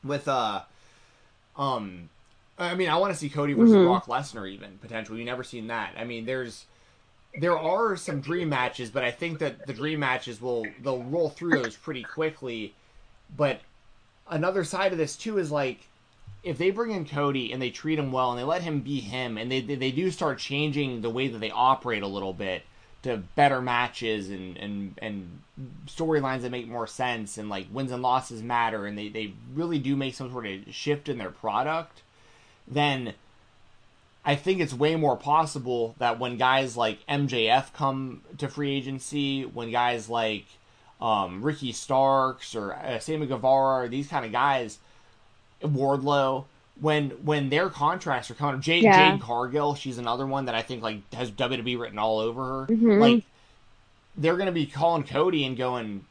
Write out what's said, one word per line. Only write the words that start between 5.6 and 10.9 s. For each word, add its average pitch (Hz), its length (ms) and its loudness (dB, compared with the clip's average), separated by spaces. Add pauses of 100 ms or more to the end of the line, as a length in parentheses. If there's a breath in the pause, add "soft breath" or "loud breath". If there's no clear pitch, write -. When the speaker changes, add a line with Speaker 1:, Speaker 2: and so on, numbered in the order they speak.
Speaker 1:
that. 110 280 -6
I 117 80 -8
mean, 117 220 -8
there's, 127 400 -6 (760)
there 170 180 2
are 190 380 2
some 151 240 -6
dream 165 300 -2
matches, 127 400 -2
but 131 120 -2
I 123 80 0
think 165 280 -6
that 143 280 -4
the 139 60 -8
dream 147 280 -4
matches 127 420 -2
will, 120 240 -2 (160)
they'll 127 200 -2